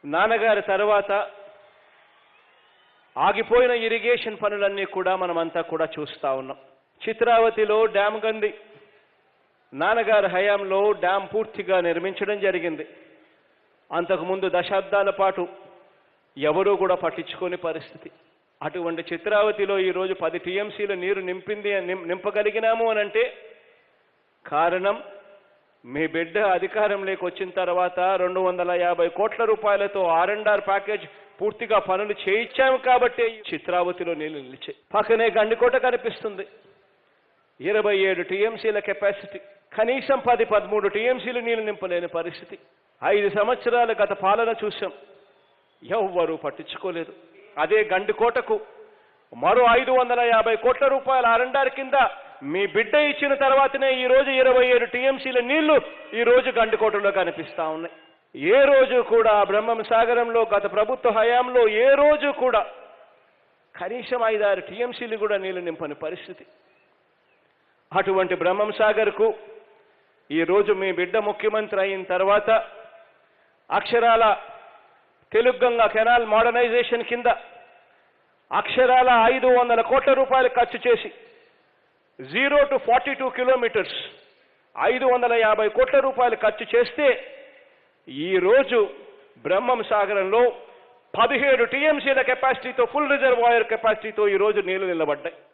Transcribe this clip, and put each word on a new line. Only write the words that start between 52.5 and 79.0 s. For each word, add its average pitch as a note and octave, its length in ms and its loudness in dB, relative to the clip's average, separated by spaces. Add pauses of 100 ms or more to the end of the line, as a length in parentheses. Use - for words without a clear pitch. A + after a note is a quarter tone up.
బిడ్డ G#3+ 200 0 (160)
ఇచ్చిన C#4+ 220 -2
తర్వాతనే C4+ 540 2 (160)
ఈ - 20 -2
రోజు B3+ 240 4
ఇరవై C4 380 4
ఏడు A#3+ 180 4
టీఎంసీల B3+ 540 -2
నీళ్లు D4+ 360 2 (380)
ఈ A3+ 100 -2
రోజు B3 260 4
గండికోటలో G#3+ 600 0
కనిపిస్తా F3 520 -4 (120)
ఉన్నాయి. E3 200 -12 (600)
ఏ - 20 8 (160)
రోజు C4 280 4
కూడా A3+ 320 4 (100)
బ్రహ్మం A3 400 0
సాగరంలో A#3 580 2 (140)
గత G3+ 180 0
ప్రభుత్వ G#3+ 360 0
హయాంలో A#3+ 580 2
ఏ A3 200 2 (160)
రోజు D4 260 4 (140)
కూడా A3+ 180 2 (1160)
కనీసం A#3 440 -6
ఐదారు G#3 380 0
టీఎంసీలు A#3 560 -8
కూడా G#3 200 -2
నీళ్లు F#3+ 240 -6
నింపని D#3+ 340 -8 (100)
పరిస్థితి. F3 400 -14 (1500)
అటువంటి F#3+ 420 0
బ్రహ్మం G3 360 0
సాగర్కు G#3+ 560 2 (1040)
ఈ D#3+ 120 0
రోజు G3 300 2
మీ F#3+ 180 -2
బిడ్డ F3 260 -2
ముఖ్యమంత్రి G#3 640 -4
అయిన F#3+ 220 -4
తర్వాత F#3+ 460 0 (1200)
అక్షరాల A3+ 540 2 (1040)
తెలుగు A#3+ 320 2
గంగ A#3 220 2
కెనాల్ A3+ 400 2
మోడర్నైజేషన్ A#3 800 2
కింద A#3+ 260 -2 (1200)
అక్షరాల B3+ 580 4 (260)